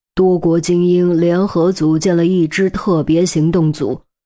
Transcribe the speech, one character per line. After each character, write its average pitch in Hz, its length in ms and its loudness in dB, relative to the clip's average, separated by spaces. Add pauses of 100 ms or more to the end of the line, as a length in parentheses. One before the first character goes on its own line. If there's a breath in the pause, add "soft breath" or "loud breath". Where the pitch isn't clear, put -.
(160)
多 185 240 2
国 165 200 0
精 175 280 0
英 180 280 2
联 175 320 0
合 175 240 0
组 156 280 0
建 175 180 0
了 165 80 2
一 180 220 0
支 185 200 -2
特 180 360 -2
别 165 200 0
行 165 280 0
动 160 200 2
组， 135 300 -6 (240)